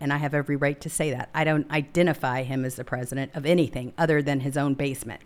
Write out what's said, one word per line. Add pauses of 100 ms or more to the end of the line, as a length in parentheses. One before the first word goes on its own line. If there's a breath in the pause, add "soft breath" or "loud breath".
and
I
have
every
right
to
say
that.
I
don't
identify
him
as
the
president
of
anything
other
than
his
own
basement.